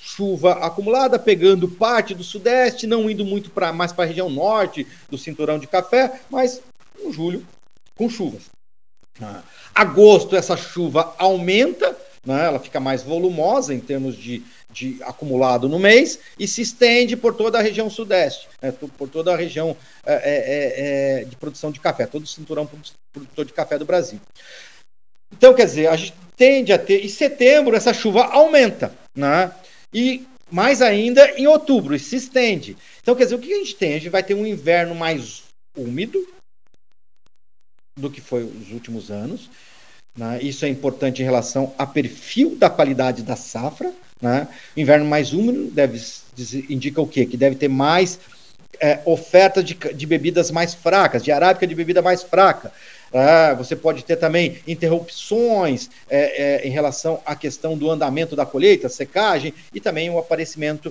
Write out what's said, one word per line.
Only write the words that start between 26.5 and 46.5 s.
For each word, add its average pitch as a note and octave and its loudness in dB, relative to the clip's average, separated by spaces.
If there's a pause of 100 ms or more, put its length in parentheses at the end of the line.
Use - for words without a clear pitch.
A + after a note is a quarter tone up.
a F3+ 6
ter, G3 2
em G3+ -8
setembro, C#4 4
essa A3 2
chuva G#3+ 2
aumenta, C#4 4 (200)
né? D3+ 0 (420)
E B3+ -2 (240)
mais G#3+ 2
ainda A#3+ 6
em C4+ 0
outubro, C#4 4
e C#3+ -2
se - -8
estende. A3+ -2 (260)
Então, A#3+ 4
quer B3+ 6
dizer, A3+ -2
o A#3+ -6
que C#4 -8
a G#4 -2
gente - -8
tem? D#3 -2
A D#3 -4
gente D#3+ -10
vai F#3 0
ter G3 -2
um G#3 -4
inverno E3+ -2
mais D#3+ -8 (340)
úmido G#3+ -6 (1700)
do C#3 -8
que - -20
foi B2 -6
os G#2+ -14
últimos A#2 -14
anos, A2 -12 (640)
né? A#2 -8
Isso C#3 -8
é D3 -2
importante C3 -4
em B2+ -2
relação C3 -2
a C#3 -4
perfil D3 -2
da F3+ 6
qualidade B2+ 0
da A2 -6
safra, - -10 (280)
né? A#3+ -2 (260)
O D3+ -6
inverno D3 4
mais D3 -2
úmido A#3 -2
deve B2 0 (320)
dizer, B2+ -10